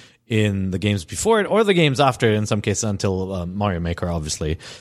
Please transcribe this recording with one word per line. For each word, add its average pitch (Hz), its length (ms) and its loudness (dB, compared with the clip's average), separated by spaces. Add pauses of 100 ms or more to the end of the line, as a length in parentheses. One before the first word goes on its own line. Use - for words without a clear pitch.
(260)
in 101 440 0
the 92 80 -2
games 101 260 0
before 214 360 0
it 196 60 0
or 214 180 2
the 202 100 2
games 147 260 2
after 131 300 4
it, 107 60 4
in 104 100 0
some 104 160 -2
cases 104 220 -2
until, 95 500 -2
uh, 90 100 -4
Mario 92 360 -2
Maker, 85 280 -2
obviously. 78 500 -4 (220)